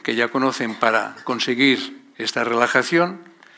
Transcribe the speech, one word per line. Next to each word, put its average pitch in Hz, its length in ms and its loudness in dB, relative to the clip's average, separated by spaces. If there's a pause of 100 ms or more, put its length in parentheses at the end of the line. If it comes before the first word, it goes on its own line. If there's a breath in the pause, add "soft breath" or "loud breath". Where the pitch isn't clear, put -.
que 120 120 -2
ya 117 140 0
conocen 131 480 -2
para 110 480 0
conseguir 123 920 0
esta 113 280 -4
relajación 123 800 0 (340 soft breath)